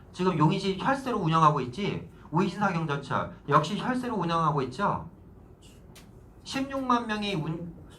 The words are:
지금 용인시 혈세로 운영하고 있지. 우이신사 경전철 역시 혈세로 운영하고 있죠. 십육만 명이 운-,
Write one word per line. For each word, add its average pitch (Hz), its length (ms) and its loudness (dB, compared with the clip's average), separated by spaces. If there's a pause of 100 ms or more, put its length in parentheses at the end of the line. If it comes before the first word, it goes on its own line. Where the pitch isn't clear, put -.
(140)
지금 180 240 2
용인시 190 420 2
혈세로 240 400 0
운영하고 160 400 4
있지. 120 500 -4 (220)
우이신사 190 400 0
경전철 143 640 -2 (140)
역시 151 280 4
혈세로 240 380 -4
운영하고 165 480 0
있죠. 123 460 -4 (1300)
십육만 269 640 0
명이 208 280 -2
운-, 160 400 -4 (240)